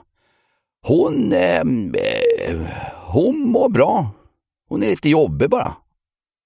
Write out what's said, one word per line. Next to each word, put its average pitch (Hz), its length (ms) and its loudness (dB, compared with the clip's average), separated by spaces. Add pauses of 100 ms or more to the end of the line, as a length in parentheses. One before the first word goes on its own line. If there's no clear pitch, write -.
(800)
"Hon, 165 520 0
eh, 90 280 2 (420)
eh, 80 640 -2 (280)
hon 226 440 0
mår 262 300 2
bra. 156 380 2 (600)
Hon 190 160 -4
är 214 40 -2
lite 180 220 0
jobbig 151 400 2
bara." - 260 -2 (720)